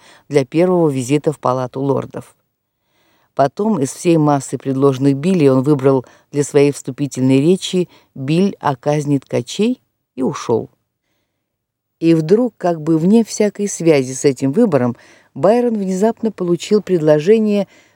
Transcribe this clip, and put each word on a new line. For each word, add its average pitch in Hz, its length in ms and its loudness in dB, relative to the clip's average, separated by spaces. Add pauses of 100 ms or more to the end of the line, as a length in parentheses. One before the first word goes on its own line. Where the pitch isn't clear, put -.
(300)
для 143 160 0
первого 175 440 2
визита 135 420 -2
в 143 60 -6
Палату 127 420 -4
лордов. 131 560 -6 (1000)
Потом 190 440 0
из 131 140 -4
всей 165 240 0
массы 143 400 0
предложенных 135 580 0
Билли 156 320 2
он 131 140 4
выбрал 135 460 2 (240)
для 143 120 -2
своей 143 280 2
вступительной 135 680 -2
речи 180 480 0 (280)
Биль 160 440 -2
о 139 160 -2
казни 147 440 -2
ткачей 202 600 -4 (360)
и - 80 -8
ушёл. 120 480 -4 (1300)
И 165 160 2
вдруг, 202 420 0
как 170 240 -2
бы 160 160 0
вне 208 260 2
всякой 208 440 -4
связи 143 460 0
с - 120 -2
этим 135 260 0
выбором, 143 460 0 (380)
Байрон 220 420 2
внезапно 202 540 -2
получил 180 500 -2
предложение 185 840 2 (280)